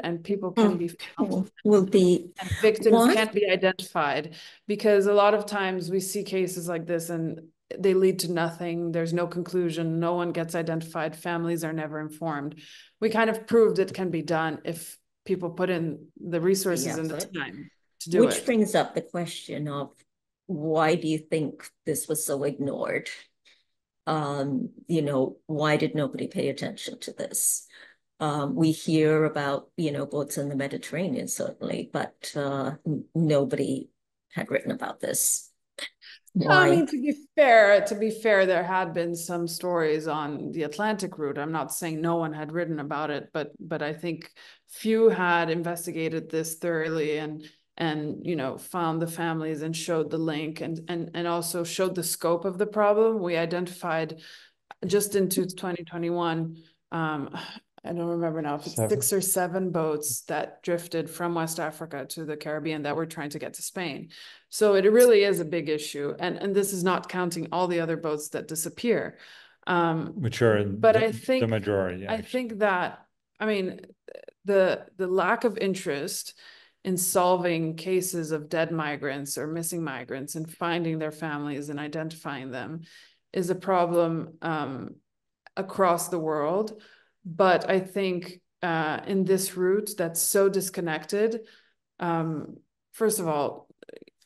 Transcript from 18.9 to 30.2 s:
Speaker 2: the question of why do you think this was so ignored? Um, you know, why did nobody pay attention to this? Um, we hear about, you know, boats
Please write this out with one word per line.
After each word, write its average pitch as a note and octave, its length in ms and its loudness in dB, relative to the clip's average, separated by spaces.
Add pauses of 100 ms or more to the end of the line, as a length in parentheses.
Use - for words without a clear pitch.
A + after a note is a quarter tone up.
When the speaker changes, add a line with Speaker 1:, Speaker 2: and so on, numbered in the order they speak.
Speaker 2:
the E3 80 -2
question E3 640 -6
of C#3+ 240 -6 (560)
why D#3+ 480 2
do D#3 140 -2
you D#3 100 0
think D#3 500 -4 (160)
this D3 220 -2
was D3+ 180 -2
so C#3 200 -2
ignored? C#3 680 -4 (960)
Um, C#3+ 640 -2 (180)
you E3 120 2
know, C#3 360 0 (100)
why D3+ 300 2
did D3+ 180 0
nobody D3 320 -2
pay D#3 220 -2
attention C#3+ 520 -8
to - 120 -12
this? - 540 -4 (520)
Um, D3 360 0
we D#3+ 180 4
hear D#3 520 4
about, C#3+ 520 -2
you D3+ 160 -2
know, C#3 140 -2
boats C#3+ 320 -4